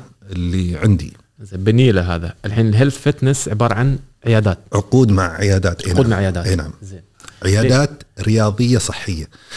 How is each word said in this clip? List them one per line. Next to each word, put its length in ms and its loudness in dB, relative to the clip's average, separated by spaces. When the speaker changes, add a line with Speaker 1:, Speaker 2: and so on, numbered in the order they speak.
Speaker 1:
اللي 540 -4
عندي. 360 0
Speaker 2:
زين، 240 -12
بنيلة 500 2
هذا. 200 -6
الحين 240 0
الهيلث 300 2
فتنس 500 -2
عبارة 260 0
عن 240 0
عيادات. 320 2
Speaker 1:
عقود 400 2
مع 200 0
عيادات، 520 0
إي 80 -4
Speaker 2:
عقود 100 4
Speaker 1:
نعم. 80 2
Speaker 2:
مع 60 0
عيادات. 300 -2
Speaker 1:
إي 100 0
نعم. 140 -6
Speaker 2:
زين. 180 -18
Speaker 1:
عيادات 580 2
رياضية 580 2
صحية، 500 -6